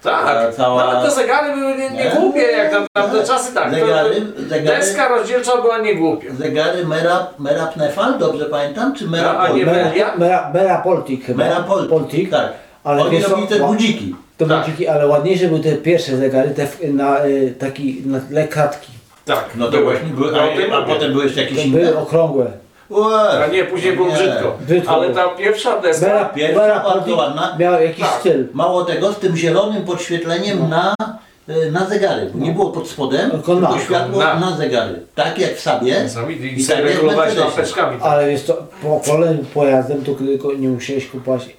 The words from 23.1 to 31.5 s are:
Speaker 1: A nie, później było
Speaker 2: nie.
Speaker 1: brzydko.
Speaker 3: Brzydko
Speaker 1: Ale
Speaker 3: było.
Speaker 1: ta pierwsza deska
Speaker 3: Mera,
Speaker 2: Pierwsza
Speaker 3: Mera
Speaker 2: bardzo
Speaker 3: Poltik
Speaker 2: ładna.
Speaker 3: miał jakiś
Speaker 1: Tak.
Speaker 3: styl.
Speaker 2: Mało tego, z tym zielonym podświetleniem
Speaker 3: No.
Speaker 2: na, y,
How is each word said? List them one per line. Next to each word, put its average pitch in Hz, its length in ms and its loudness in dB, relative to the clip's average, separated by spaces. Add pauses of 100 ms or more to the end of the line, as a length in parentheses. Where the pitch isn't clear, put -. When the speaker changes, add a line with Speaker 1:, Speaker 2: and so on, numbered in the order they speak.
Speaker 1:
A - 20 0
nie, 180 180 2
później 185 320 0
było 180 120 2
Speaker 2:
nie. 160 60 0
Speaker 1:
brzydko. - 400 0 (120)
Speaker 3:
Brzydko 170 260 2
Speaker 1:
Ale - 160 2
Speaker 3:
było. 180 200 0
Speaker 1:
ta 180 60 -6
pierwsza 214 460 0
deska 165 260 2
Speaker 3:
Mera, 202 180 4
Speaker 2:
Pierwsza 156 360 0
Speaker 3:
Mera 214 140 4
Speaker 2:
bardzo 202 180 0
Speaker 3:
Poltik 175 240 0
Speaker 2:
ładna. 156 420 -2
Speaker 3:
miał 175 240 4
jakiś 160 220 -2
Speaker 1:
Tak. - 160 0
Speaker 3:
styl. 143 320 0
Speaker 2:
Mało 175 320 0
tego, 196 280 -2
z - 60 -8
tym 175 180 0
zielonym 185 480 0
podświetleniem 170 720 -4
Speaker 3:
No. 160 100 0
Speaker 2:
na, 160 260 0 (540)
y, 156 240 0